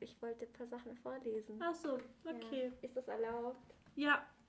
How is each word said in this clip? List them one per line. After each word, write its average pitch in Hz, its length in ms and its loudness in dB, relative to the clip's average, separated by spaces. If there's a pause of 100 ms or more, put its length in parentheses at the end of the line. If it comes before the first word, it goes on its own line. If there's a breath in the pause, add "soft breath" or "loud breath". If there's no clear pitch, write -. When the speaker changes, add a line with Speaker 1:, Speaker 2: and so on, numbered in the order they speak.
Speaker 1:
Ich - 220 -10
wollte 233 240 -4
ein 233 60 -18
paar 240 140 -8
Sachen 240 300 -8
vorlesen. 220 640 -2
Speaker 2:
Ach 339 120 4
so, 285 240 2 (260)
Speaker 1:
Ja. 330 100 -2
Speaker 2:
okay. 247 380 0 (100)
Speaker 1:
Ist 247 140 -6
das 254 100 0
erlaubt? 233 680 0 (200)
Speaker 2:
Ja, 285 320 6 (220)